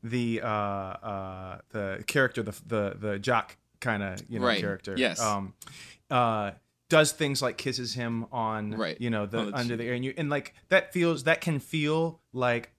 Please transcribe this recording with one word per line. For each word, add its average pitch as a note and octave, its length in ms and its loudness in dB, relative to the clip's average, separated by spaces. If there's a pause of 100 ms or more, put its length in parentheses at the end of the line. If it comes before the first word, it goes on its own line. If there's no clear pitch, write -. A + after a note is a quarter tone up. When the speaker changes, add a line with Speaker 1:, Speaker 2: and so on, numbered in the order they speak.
Speaker 1:
the, A#2 380 0
uh, A#2+ 60 -4
uh, G2 1080 -4 (120)
the G2+ 380 -4
character, C3 340 2
the, G#2 140 -4 (100)
the, G2+ 340 0
the G2+ 200 -2
jock A2+ 360 0 (240)
kinda, G2+ 380 -2 (100)
you A#2 120 -6
know, B2 80 2
Speaker 2:
Right. G#2+ 140 4
Speaker 1:
character, G2 360 -4
Speaker 2:
Yes. A#2 220 2
Speaker 1:
um, G2+ 340 0 (560)
uh, A2+ 420 2 (380)
does D#3 220 6
things C#3 300 0
like B2 160 -2
kisses A#2+ 360 -4
him A#2 380 -2
on, G#2+ 400 -2
Speaker 2:
Right. G#2+ 280 -4
Speaker 1:
you A#2+ 100 -2
know, G#2+ 160 0
the, G#2 140 -4
Speaker 2:
On G#2 120 -2
the C3+ 60 -4
Speaker 1:
under A#2+ 160 0
Speaker 2:
cheek. A#2 60 -2
Speaker 1:
the A#2 60 -4
air, B2 80 -2
and B2 120 -2
you, C3 120 -4
and, D3+ 120 -2
like, C#3+ 260 -2 (140)
that F#3 220 6
feels, E3+ 340 2
that D#3+ 160 4
can D#3 180 2
feel D#3+ 600 0 (140)
like A#2+ 460 0